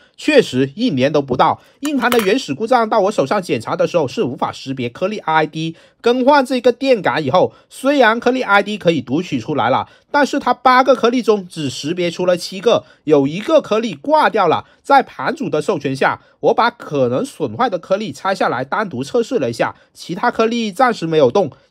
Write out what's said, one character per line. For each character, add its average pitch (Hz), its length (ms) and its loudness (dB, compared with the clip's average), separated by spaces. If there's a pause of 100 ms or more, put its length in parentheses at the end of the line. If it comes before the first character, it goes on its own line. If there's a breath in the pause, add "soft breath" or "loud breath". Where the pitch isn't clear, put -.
(160 soft breath)
确 294 240 2
实 135 340 0
一 240 140 -2
年 139 240 0
都 151 80 2
不 139 160 -4
到。 151 240 2 (200 soft breath)
硬 285 180 -2
盘 226 120 0
的 240 100 2
原 208 180 0
始 151 160 -8
故 220 120 -6
障 233 220 2
到 220 120 2
我 196 120 0
手 147 140 0
上 202 160 -2
检 139 180 -4
查 131 160 -6
的 175 100 2
时 - 120 -2
候 143 100 0
是 226 140 -4
无 135 120 -4
法 - 160 -4
识 - 220 -10
别 127 160 -6
颗 180 180 -4
粒 208 120 -6
I 160 280 0
D， 160 300 -8 (240 loud breath)
更 247 240 0
换 277 220 6
这 254 160 -2
个 247 100 4
电 247 300 0
感 139 200 -2
以 135 80 -4
后， 160 220 2 (160 soft breath)
虽 285 300 0
然 226 200 4
颗 240 120 0
粒 254 100 -2
I 202 220 2
D 208 160 -8
可 170 120 0
以 151 120 -2
读 127 180 -4
取 165 180 -6
出 147 160 -6
来 117 140 0
了， 120 220 -2 (200 soft breath)
但 294 140 2
是 294 140 -2
它 247 160 0
八 254 280 4
个 262 120 4
颗 233 160 2
粒 247 100 0
中 208 260 0
只 156 220 -6
识 139 240 -6
别 175 180 -2
出 175 140 -6
了 180 140 2
七 185 220 -12
个， 185 240 2 (200 soft breath)
有 143 220 4
一 156 120 -6
个 302 220 2
颗 - 180 -2
粒 226 140 -4
挂 269 380 0
掉 190 180 0
了。 120 140 0 (180 soft breath)
在 269 220 4
盘 147 320 -8
主 220 160 -8
的 151 100 -2
授 190 160 -2
权 139 200 -6
下， 135 240 -2 (180 soft breath)
我 151 160 2
把 233 160 2
可 139 380 -2
能 135 160 -2
损 135 320 -8
坏 254 120 0
的 - 120 -6
颗 - 160 -2
粒 208 160 -8
拆 - 200 -4
下 196 160 -2
来 131 160 -4
单 196 240 -4
独 170 140 -8
测 240 180 -2
试 233 200 -2
了 123 100 -2
一 - 20 -4
下， 120 220 -4 (180 soft breath)
其 - 220 -12
他 233 160 0
颗 226 160 0
粒 226 240 -2
暂 233 240 2
时 - 100 -6
没 160 140 0
有 127 140 6
动， 185 180 2 (200 soft breath)